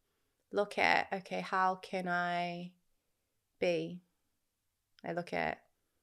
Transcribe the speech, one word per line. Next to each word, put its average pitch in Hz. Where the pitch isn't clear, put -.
look 202
at, -
okay, 185
how 185
can 185
I 175
be? 175
I 170
look 175
at -